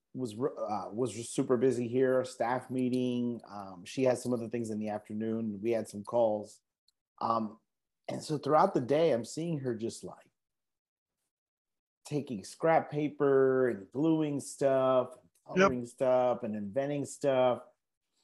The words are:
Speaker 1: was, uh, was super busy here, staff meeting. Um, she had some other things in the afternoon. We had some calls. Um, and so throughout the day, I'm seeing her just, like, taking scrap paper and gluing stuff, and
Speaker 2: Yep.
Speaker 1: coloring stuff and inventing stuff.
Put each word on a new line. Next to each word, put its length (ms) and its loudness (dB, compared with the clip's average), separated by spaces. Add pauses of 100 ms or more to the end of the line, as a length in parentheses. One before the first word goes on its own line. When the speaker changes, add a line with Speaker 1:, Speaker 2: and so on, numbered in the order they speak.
(140)
Speaker 1:
was, 200 -4
uh, 560 -4
was 380 -4
super 300 0
busy 280 2
here, 380 2
staff 460 -4
meeting. 760 -2
Um, 380 -14
she 200 -2
had 120 4
some 160 -4
other 160 -4
things 220 -4
in 80 -4
the 100 -4
afternoon. 720 -4
We 120 0
had 140 -2
some 160 -12
calls. 600 -2 (580)
Um, 380 -2 (500)
and 160 -8
so 140 -4
throughout 340 4
the 80 2
day, 300 4
I'm 160 0
seeing 320 -4
her 160 -4
just, 280 -6
like, 280 -16 (1800)
taking 360 -6
scrap 480 2
paper 800 4
and 240 -6
gluing 480 0
stuff, 720 2
and 180 -20 (240)
Speaker 2:
Yep. 180 6
Speaker 1:
coloring 140 -4
stuff 560 2
and 140 -4
inventing 480 -2
stuff. 600 2 (600)